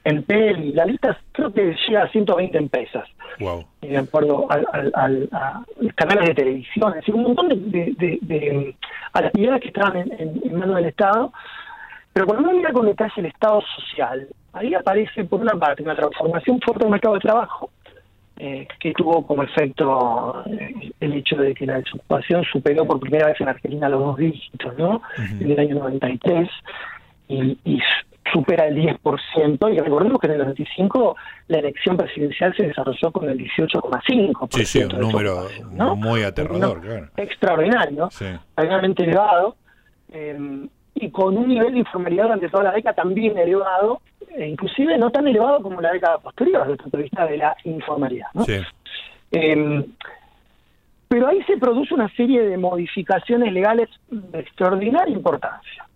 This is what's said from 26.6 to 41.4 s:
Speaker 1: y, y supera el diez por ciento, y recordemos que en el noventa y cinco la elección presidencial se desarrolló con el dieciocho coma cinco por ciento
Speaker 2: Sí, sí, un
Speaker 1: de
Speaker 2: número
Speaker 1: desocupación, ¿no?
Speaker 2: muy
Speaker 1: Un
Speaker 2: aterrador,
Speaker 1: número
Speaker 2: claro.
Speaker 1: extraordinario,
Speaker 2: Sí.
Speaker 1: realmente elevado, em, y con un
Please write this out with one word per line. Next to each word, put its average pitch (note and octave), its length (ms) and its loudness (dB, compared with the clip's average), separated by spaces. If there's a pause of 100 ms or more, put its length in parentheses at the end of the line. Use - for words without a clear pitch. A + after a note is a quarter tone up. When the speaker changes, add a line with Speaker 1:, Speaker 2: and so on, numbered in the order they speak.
Speaker 1:
y, C3+ 380 0
y C#3+ 160 2 (500)
supera E3 360 4
el D3 80 0
diez D#3 240 2
por C#3+ 200 0 (140)
ciento, D#3 360 4
y F3 100 2
recordemos E3 400 2
que E3+ 80 2
en D#3 60 2
el D3 60 0
noventa C#3 220 -2
y D3 140 -6
cinco G3+ 400 2 (320)
la D#3+ 100 2
elección D3+ 400 0
presidencial D3+ 580 0
se G3+ 120 2
desarrolló C#3 440 -2
con E3 160 -4
el C3 120 -2
dieciocho D#3 420 -2
coma B2+ 240 -4
cinco A3+ 420 2
por - 160 -4
ciento - 20 -2
Speaker 2:
Sí, - 0 -
sí, - 180 2
un F#2+ 60 -2
Speaker 1:
de F#2 100 -4
Speaker 2:
número G#2 360 0 (120)
Speaker 1:
desocupación, F#2 300 -14
¿no? - 180 2
Speaker 2:
muy A2+ 260 0
Speaker 1:
Un G#2 60 0
Speaker 2:
aterrador, F#2 500 -2
Speaker 1:
número E2 40 -14
Speaker 2:
claro. G2+ 260 -10 (100)
Speaker 1:
extraordinario, F3+ 920 0
Speaker 2:
Sí. - 140 -10 (300)
Speaker 1:
realmente F#3 480 0
elevado, F#3 520 4 (560)
em, C#3+ 580 -10 (240)
y G3+ 180 -6
con F#3+ 260 2
un A#3+ 100 0